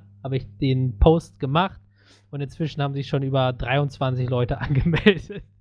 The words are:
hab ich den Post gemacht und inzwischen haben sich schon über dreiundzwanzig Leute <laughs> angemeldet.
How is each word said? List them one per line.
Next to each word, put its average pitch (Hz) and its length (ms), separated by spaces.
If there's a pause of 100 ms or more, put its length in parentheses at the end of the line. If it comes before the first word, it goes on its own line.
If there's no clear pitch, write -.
(220)
hab 131 100
ich 131 140 (120)
den 131 400
Post - 420
gemacht 156 400 (500)
und 143 120
inzwischen 147 400
haben 139 120
sich 139 140
schon 139 140
über 131 300
dreiundzwanzig 127 760
Leute 127 300
<laughs> - 0
angemeldet. 165 840 (180)